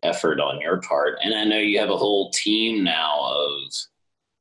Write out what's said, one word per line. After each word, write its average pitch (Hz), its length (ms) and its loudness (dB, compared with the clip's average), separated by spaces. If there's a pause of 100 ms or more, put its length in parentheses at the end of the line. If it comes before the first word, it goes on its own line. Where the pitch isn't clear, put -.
effort 82 380 0
on 69 200 -2
your 87 200 -2
part. 73 420 0
And 104 120 0
I 107 100 -2
know 107 140 2
you 107 200 2
have 104 120 2
a 98 60 2
whole 98 340 2
team 110 520 0
now 78 380 0
of 69 520 -4 (680)